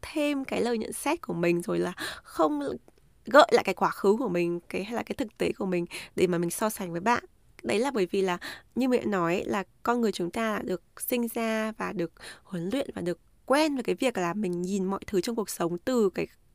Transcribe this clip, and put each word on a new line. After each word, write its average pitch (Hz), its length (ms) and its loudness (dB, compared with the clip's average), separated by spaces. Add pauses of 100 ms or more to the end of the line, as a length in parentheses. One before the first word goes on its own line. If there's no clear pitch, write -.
thêm 294 420 -2
cái 220 160 -4
lời 233 180 0
nhận - 140 -6
xét - 300 -4
của 175 120 -6
mình, 170 280 2
rồi 175 160 -2
là 175 140 0 (300)
không 302 380 0 (680)
gợi 285 240 8
lại - 140 4
cái 190 100 0
quá 165 160 2
khứ 202 280 2
của 254 100 -2
mình, 175 400 0
cái, 185 160 -4
hay 220 100 -8
là 220 80 -2
cái 220 120 -8
thực - 240 -6
tế 175 140 0
của 208 140 -6
mình 180 200 0 (300)
để 175 100 4
mà 170 120 2
mình 170 120 0
so 220 200 0
sánh 180 220 -8
với 165 80 -4
bạn. 233 240 2 (380)
Đấy - 160 0
là 269 120 0
bởi 208 200 2
vì 196 120 0
là, 175 160 0 (360)
như 254 140 2
mình 247 120 4
đã - 60 -4
nói, 180 400 2
là 196 180 -2 (180)
con 240 180 0
người 214 120 2
chúng 175 180 -4
ta 220 340 -2
được 185 180 -4 (160)
sinh 240 360 -2
ra 220 440 -2
và 185 140 -4
được 170 200 -4 (320)
huấn 175 280 -6
luyện 269 220 -2
và 190 80 -6
được 175 160 -2 (280)
quen 294 280 4
với 254 80 -2
cái 185 120 0
việc 240 240 0
là 170 160 0
mình 180 280 -2
nhìn 190 220 0
mọi 190 220 -2
thứ 190 140 0
trong 233 160 -2
cuộc 214 140 -2
sống 170 280 -2
từ 233 320 2
cái, 165 160 -2 (280)